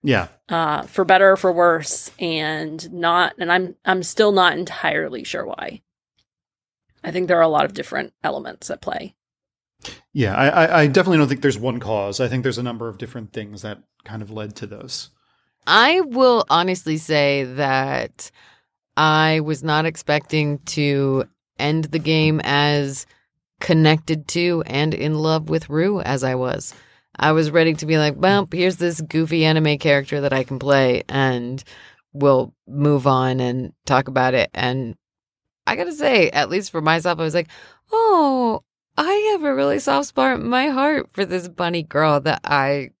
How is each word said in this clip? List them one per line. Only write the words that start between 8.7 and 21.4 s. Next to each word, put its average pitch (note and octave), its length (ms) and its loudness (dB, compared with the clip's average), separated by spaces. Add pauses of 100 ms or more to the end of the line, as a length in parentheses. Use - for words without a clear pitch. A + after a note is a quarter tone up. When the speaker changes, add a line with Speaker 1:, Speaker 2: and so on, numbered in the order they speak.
Speaker 2:
play. - 340 -10 (1000)
Speaker 1:
Yeah, G#2+ 220 0
I, C3 120 2
I, E3 340 4
I D3+ 60 6
definitely E3+ 320 4
don't D3 80 4
think C3 140 -2
there's C3+ 180 2
one A#2+ 200 -4
cause. G2+ 400 -4
I B2+ 80 0
think B2 160 -4
there's B2 140 -2
a B2 60 -6
number A#2 240 -8
of G#2 100 -12
different A2+ 360 -14
things G#2 280 -12
that G#2 180 -12 (240)
kind G#2+ 180 -12
of G#2 100 -14
led G#2+ 260 -12
to G#2+ 100 -14
those. - 420 -14 (580)
Speaker 3:
I B3+ 340 4
will B3+ 480 2
honestly F3 480 0
say C#3+ 460 0
that C3+ 880 -4 (640)
I D#3 460 2
was D3 220 -6
not D#3 220 0
expecting D3+ 720 -2
to C#3 680 0 (340)